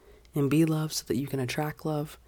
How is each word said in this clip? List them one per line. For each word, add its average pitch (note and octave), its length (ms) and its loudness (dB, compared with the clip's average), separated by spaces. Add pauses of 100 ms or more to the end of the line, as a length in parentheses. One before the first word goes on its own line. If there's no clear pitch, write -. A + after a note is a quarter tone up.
(340)
and C#3 160 2
be D#3 140 6
loved D#3 300 0
so - 120 -6
that - 100 0
you C#3 120 -2
can C3+ 100 -2
attract D3 480 -4
love. D3+ 420 -4